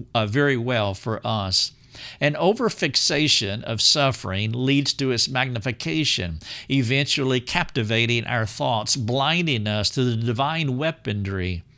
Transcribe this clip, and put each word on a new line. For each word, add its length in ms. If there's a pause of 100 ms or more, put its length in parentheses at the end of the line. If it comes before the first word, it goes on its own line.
(140)
uh, 120
very 320
well 360
for 300
us. 480 (480)
An 140
overfixation 1300
of 180
suffering 680
leads 420
to 180
its 180
magnification, 1120 (300)
eventually 720
captivating 840
our 220
thoughts, 480
blinding 720
us 240
to 120
the 140
divine 600
weaponry 840 (140)